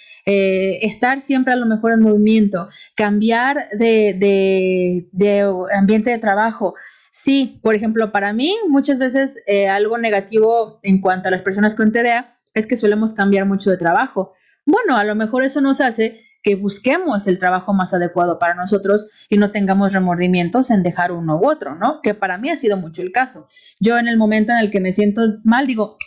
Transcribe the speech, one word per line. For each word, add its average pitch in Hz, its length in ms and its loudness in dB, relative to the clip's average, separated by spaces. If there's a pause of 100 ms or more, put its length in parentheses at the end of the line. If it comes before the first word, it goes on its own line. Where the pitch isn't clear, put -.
(260)
eh, 190 560 0
estar 247 380 -2
siempre 262 320 0
a 247 40 0
lo 247 100 -2
mejor 220 260 0
en 226 80 4
movimiento, 208 680 2 (280)
cambiar 226 720 0
de, 214 480 2
de, 185 920 0
de 202 400 2 (240)
ambiente 214 340 2
de 240 80 -2
trabajo. 220 560 -2 (360)
Sí, - 520 -2
por 220 120 2
ejemplo, 220 380 -2
para 202 200 -2
mí, 269 220 -2 (140)
muchas 277 300 2
veces, 269 480 -2
eh, 202 220 2
algo 208 280 0
negativo 220 840 0
en 190 180 2
cuanto 185 280 -2
a - 20 0
las 185 120 -2
personas 208 320 0
con 220 180 2
T 233 100 0
D 240 100 2
A 240 220 -4 (200)
es 220 120 -2
que 247 100 -4
solemos 220 380 0
cambiar 196 320 2
mucho 196 240 0
de 185 60 2
trabajo. 190 560 -2 (340)
Bueno, 359 300 2
a 208 80 2
lo 208 100 -2
mejor 220 300 -2
eso 269 160 -2
nos 269 200 2
hace 226 400 -2 (220)
que 202 140 2
busquemos 214 680 -2
el 185 120 0
trabajo 185 340 -2
más 185 220 0
adecuado 175 440 0
para 175 160 -2
nosotros 196 560 -2 (180)
y 202 100 2
no 202 120 2
tengamos 196 420 0
remordimientos 180 760 0
en 202 120 4
dejar 180 300 -2
uno 165 260 -2
u 214 100 2
otro, 302 260 -4
¿no? 247 280 -4
Que 208 120 0
para 190 220 -6
mí 247 140 -6
ha 330 60 -4
sido 214 200 0
mucho 165 260 -10
el 185 100 -8
caso. 254 360 -4 (320)
Yo 233 180 2
en 233 100 -2
el 233 100 0
momento 214 340 2
en 240 60 2
el 208 120 0
que 202 100 -2
me 185 120 -2
siento 208 300 0 (220)
mal, 240 220 2
digo, 220 300 -4 (100)